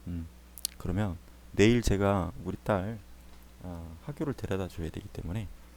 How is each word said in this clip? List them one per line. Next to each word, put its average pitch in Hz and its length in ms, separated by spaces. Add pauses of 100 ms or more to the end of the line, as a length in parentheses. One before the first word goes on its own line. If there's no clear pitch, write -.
음, 85 200 (520)
그러면 90 380 (360)
내일 113 300
제가 98 500 (120)
우리 92 200
딸, 107 340 (640)
어, 85 420
학교를 147 300
데려다 95 340
줘야 82 220
되기 - 180
때문에 92 380 (300)